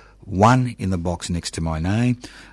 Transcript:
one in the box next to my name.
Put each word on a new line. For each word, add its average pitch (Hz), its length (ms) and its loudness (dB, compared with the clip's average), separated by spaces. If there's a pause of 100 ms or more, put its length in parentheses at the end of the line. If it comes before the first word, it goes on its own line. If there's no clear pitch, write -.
(200)
one 117 580 4
in 95 120 -4
the 95 80 -2
box 85 320 -6
next 85 240 -6
to - 80 -6
my 80 180 -4
name. 117 400 0 (340)